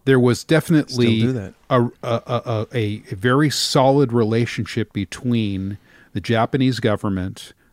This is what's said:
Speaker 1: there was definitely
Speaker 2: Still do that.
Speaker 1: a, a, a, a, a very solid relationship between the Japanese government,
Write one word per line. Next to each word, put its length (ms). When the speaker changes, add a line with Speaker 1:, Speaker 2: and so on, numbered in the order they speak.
Speaker 1:
there 160
was 240
definitely 760
Speaker 2:
Still 80
do 60
that. 200
Speaker 1:
a, 140
a, 220
a, 480
a, 380
a 40
very 340
solid 600
relationship 800
between 840
the 80
Japanese 640
government, 720